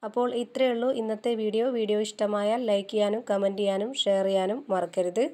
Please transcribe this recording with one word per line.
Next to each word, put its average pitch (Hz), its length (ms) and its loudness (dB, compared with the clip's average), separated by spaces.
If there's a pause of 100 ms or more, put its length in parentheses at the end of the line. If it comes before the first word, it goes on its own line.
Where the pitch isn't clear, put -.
അപ്പോൾ 240 220 0 (140)
ഇത്രയേ 247 320 2
ഉള്ളൂ 240 140 0 (120)
ഇന്നത്തെ 220 300 -2 (120)
വീഡിയോ. 214 240 0 (120)
വീഡിയോ 208 280 0
ഇഷ്ടമായാൽ 208 540 0 (100)
ലൈക്ക് 202 220 0
ചെയ്യാനും 208 380 0
കമന്റ് 196 320 0
ചെയ്യാനും 202 300 0 (100)
ഷെയർ 196 280 2
ചെയ്യാനും 190 300 2 (120)
മറക്കരുത്. 180 600 0